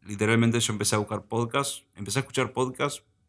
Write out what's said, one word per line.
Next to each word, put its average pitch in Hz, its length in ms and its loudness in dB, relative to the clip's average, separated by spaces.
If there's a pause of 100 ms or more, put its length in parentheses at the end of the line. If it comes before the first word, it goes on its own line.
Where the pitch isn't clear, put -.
literalmente 113 560 4
yo 113 140 0
empecé 104 220 0
a 107 40 4
buscar 104 260 -4
podcasts, 120 680 -2
empecé 104 260 -4
a - 20 -2
escuchar 123 320 -2
podcasts 131 500 -2 (260)